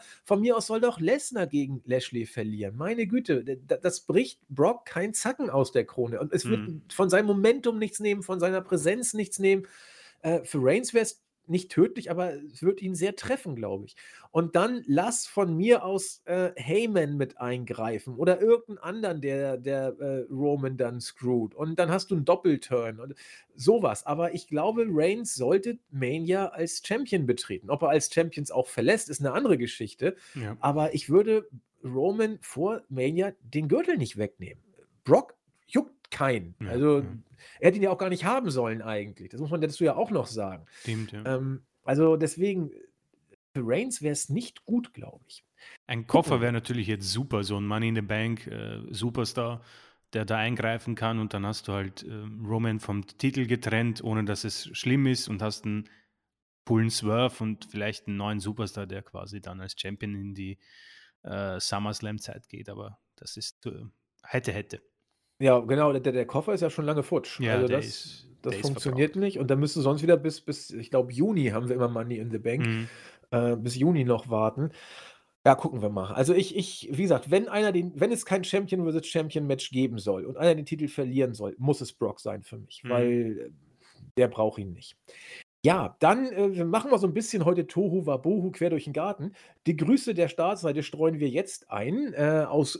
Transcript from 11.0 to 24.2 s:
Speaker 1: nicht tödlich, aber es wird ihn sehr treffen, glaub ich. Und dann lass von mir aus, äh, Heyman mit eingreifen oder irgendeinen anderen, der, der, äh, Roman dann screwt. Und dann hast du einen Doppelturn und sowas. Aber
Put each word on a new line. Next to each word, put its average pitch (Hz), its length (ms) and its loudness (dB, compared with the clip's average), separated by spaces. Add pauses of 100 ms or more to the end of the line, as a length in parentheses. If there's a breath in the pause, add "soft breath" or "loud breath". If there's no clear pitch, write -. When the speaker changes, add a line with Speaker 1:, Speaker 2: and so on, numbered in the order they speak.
Speaker 1:
nicht 180 240 -2
tödlich, - 400 4
aber 175 240 -2
es 143 260 -16
wird 190 180 2
ihn 190 140 -4
sehr 190 220 -2
treffen, 202 400 -4
glaub 101 280 -4
ich. - 120 -20 (340 loud breath)
Und 165 260 0
dann 233 300 2
lass 180 400 2
von 180 320 0
mir 214 260 4
aus, 190 420 -4
äh, 180 300 0
Heyman 160 640 0
mit 139 220 -4
eingreifen 120 800 -6
oder 180 220 4
irgendeinen 220 380 4
anderen, 180 440 -6
der, 139 360 -2
der, 135 420 -2
äh, 135 320 -4
Roman 135 460 0
dann 120 240 -4
screwt. 120 540 -2
Und 160 240 -4
dann 170 100 2
hast 185 220 -2
du 190 40 0
einen 147 100 0
Doppelturn 131 720 2
und 135 160 -14 (400 loud breath)
sowas. 156 500 2
Aber 165 300 -2